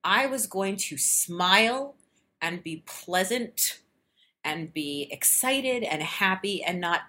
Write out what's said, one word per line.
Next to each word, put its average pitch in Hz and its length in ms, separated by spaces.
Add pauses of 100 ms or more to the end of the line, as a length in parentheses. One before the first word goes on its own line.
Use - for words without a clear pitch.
I 220 220
was 254 200
going 196 300
to 147 220
smile 214 960 (460)
and 170 220
be 165 220
pleasant - 960 (600)
and 156 300
be 143 380
excited 254 720
and 151 180
happy 190 640
and 175 160
not 170 280